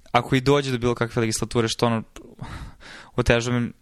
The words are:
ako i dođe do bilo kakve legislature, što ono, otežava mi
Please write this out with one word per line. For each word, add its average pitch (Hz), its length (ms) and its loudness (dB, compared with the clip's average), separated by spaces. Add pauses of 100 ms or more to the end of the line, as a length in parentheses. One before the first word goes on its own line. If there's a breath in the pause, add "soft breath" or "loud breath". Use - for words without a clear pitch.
(120)
ako 123 240 2
i 127 40 2
dođe 139 300 2
do 123 80 -2
bilo 120 160 0
kakve 117 260 -2
legislature, 113 480 0
što - 180 0
ono, 113 160 0 (1120 loud breath)
otežava 120 440 2
mi 120 100 -4 (120)